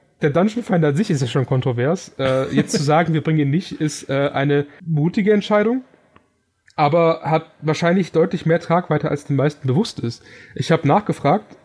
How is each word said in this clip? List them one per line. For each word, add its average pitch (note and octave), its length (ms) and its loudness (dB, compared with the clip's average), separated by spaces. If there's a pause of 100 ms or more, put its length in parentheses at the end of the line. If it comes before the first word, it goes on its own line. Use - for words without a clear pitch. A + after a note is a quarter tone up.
(220)
der D3+ 100 2
Dungeon G#3+ 320 0
Finder E3 260 2
an C#3+ 80 0
sich A3 120 0
ist C#3+ 120 0
ja B2+ 60 -2
schon C3 180 -2
kontrovers. C3 760 -2
Äh, C3 340 0
jetzt - 180 0
zu F3+ 120 -2
sagen, D#3+ 300 2
wir D3+ 80 0
bringen D#3+ 180 0
ihn C#3 120 2
nicht, - 280 -4
ist, - 300 -6
äh, C#3 240 0
eine C#3+ 320 0 (200)
mutige E3+ 460 0
Entscheidung, G#3+ 520 0 (920)
aber E3 460 2
hat D#3+ 280 -2 (100)
wahrscheinlich E3+ 520 0
deutlich E3+ 320 0
mehr E3 140 2
Tragweite, E3 520 -2
als D3 140 -6
den C#3 100 -2
meisten C3+ 320 -2
bewusst C3 320 0
ist. A#2 240 -8 (320)
Ich - 160 -2
hab D#3+ 140 0
nachgefragt E3+ 800 0